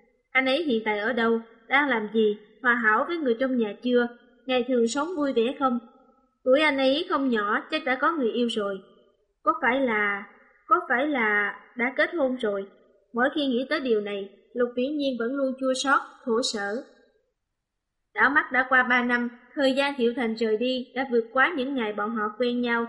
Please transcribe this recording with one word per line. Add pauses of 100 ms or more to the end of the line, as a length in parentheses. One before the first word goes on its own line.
(320)
Anh
ấy
hiện
tại
ở
đâu, (260)
đang
làm
gì, (240)
hòa
hảo
với
người
trong
nhà (100)
chưa, (380)
ngày
thường
sống (100)
vui
vẻ
không? (640)
Tuổi
anh
ấy
không
nhỏ,
chắc
đã
có
người
yêu
rồi. (680)
Có
phải
là... (440)
có (140)
phải
là... (180)
đã
kết
hôn
rồi? (460)
Mỗi
khi
nghĩ
tới
điều
này, (240)
Lục
Vĩ
Nhiên
vẫn
luôn
chua
xót, (200)
khổ (120)
sở. (1300)
Đảo
mắt
đã
qua
ba
năm, (260)
thời
gian
Thiệu
Thành
rời
đi
đã
vượt
quá
những
ngày
bọn
họ (160)
quen
nhau.